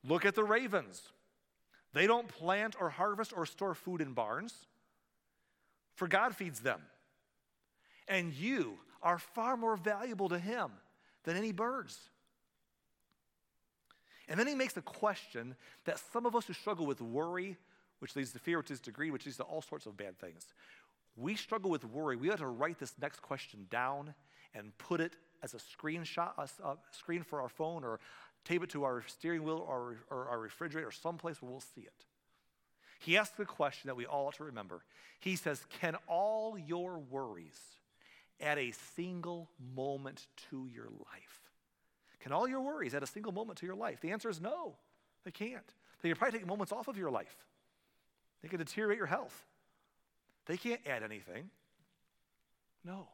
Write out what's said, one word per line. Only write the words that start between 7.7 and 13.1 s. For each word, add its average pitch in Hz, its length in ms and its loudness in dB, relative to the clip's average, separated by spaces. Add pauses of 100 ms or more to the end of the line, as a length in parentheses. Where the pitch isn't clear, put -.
And 175 260 2
you 147 460 0 (220)
are 175 180 6
far 240 380 0
more 226 180 4
valuable 202 540 0
to 175 100 2
him 180 400 -2 (440)
than 165 120 0
any 214 160 0
birds." 220 600 -2 (2250)